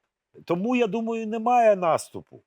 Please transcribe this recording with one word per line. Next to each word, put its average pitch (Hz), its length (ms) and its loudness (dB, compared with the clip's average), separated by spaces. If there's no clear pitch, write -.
тому, 202 320 -2
я 240 100 2
думаю, 226 400 -4
немає 226 500 2
наступу 156 720 -4